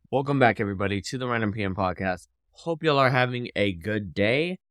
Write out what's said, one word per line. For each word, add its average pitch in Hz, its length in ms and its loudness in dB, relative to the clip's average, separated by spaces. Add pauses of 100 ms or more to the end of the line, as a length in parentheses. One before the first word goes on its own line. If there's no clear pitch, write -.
(120)
Welcome 139 260 0
back, 120 220 6
everybody, 101 420 -2
to - 160 -8
the 127 100 -6
Random 113 240 0
P 107 120 -4
M 95 100 -2
Podcast. 92 540 -4 (240)
Hope 165 320 -6
y'all 147 160 4
are 131 100 4
having 123 460 0
a 101 180 2
good 104 400 -4
day. 139 460 0 (120)